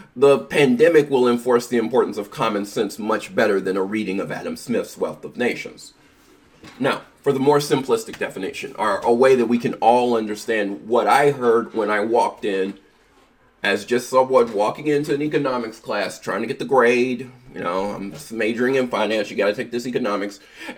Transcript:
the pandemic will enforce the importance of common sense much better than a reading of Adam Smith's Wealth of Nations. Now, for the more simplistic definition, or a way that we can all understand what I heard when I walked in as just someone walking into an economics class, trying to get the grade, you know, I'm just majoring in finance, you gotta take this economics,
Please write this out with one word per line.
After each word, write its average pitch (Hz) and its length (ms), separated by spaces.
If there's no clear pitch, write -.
the 139 240
pandemic 147 720
will 123 180
enforce 120 380
the 123 100
importance 113 400
of 101 140
common 107 340
sense 101 340
much 107 360
better 107 260
than 95 160
a 95 60
reading 98 380
of 82 120
Adam 82 240
Smith's - 420
Wealth - 260
of - 120
Nations. - 580
Now, 123 240
for 139 100
the 131 80
more 143 180
simplistic 127 600
definition, 95 580
or 104 220
a 120 140
way 131 240
that 120 100
we 120 120
can 123 160
all 120 420
understand 104 720
what 113 180
I 143 240
heard 120 440
when 107 160
I 104 100
walked 113 440
in 98 340
as 101 220
just 123 240
someone 127 440
walking 107 340
into 147 260
an 143 100
economics 131 580
class, 101 400
trying 98 220
to 117 40
get 131 140
the 131 40
grade, 123 680
you - 80
know, 92 300
I'm 98 220
just - 200
majoring 117 440
in 127 120
finance, 107 420
you 104 60
gotta 101 180
take 120 180
this 120 140
economics, 104 520